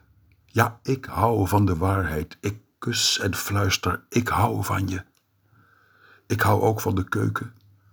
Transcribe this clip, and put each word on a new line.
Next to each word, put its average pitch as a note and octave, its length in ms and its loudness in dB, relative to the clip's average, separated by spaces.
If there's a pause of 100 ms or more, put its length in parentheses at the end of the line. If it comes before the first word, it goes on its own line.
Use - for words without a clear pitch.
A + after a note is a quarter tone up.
(440)
Ja, A2+ 380 0
ik C3+ 220 -4
hou G#2 440 2
van G#2 160 4
de F#2 120 2
waarheid. F2+ 640 -2
Ik G#2 200 -4 (180)
kus - 400 -2
en G2 160 -2
fluister, G2 760 -2
ik A#2+ 200 0
hou G#2+ 360 0
van G2 240 -2
je. F#2 160 -6 (1200)
Ik G#2+ 140 -4
hou G2+ 220 4
ook A2 180 2
van G2+ 140 -2
de F#2+ 140 0
keuken. G#2+ 460 -4 (380)